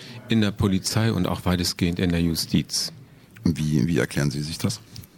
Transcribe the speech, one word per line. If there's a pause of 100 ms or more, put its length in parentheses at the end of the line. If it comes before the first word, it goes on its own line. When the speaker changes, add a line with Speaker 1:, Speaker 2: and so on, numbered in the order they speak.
(300)
Speaker 1:
in
der
Polizei
und
auch
weitestgehend
in
der
Justiz. (540)
Speaker 2:
Wie,
wie
erklären
Sie
sich
das? (380)